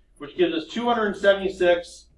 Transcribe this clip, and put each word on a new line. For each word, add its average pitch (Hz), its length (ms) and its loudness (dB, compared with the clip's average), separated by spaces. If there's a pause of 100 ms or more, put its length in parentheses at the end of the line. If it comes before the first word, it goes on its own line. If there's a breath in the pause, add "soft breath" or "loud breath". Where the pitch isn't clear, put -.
(180)
which 143 180 -16
gives 165 180 2
us 160 140 -6
two 240 180 -6
hundred 214 300 0
seventy-six 185 920 0 (120)